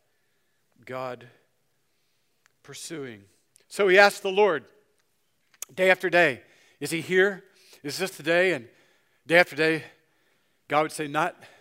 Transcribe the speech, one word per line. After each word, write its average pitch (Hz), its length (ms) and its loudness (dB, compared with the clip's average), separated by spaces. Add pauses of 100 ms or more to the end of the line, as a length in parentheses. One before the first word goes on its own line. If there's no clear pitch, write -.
(880)
God-pursuing. - 2500 -16 (440)
So 202 200 0
he 185 100 6
asked 202 240 4
the 196 100 -6
Lord, 185 320 0 (1080)
day 185 160 2
after 185 180 0
day, 160 340 2 (380)
"Is 143 100 -8
he 165 120 -6
here? 185 420 0 (380)
Is 139 160 -10
this 185 180 -8
the - 60 -20
day?" 175 320 0
And 117 160 -10 (560)
day 165 100 2
after 175 200 4
day, 160 280 -2 (840)
God 147 160 0
would 156 80 -8
say, 156 140 -8
"Not, 151 320 -4 (220)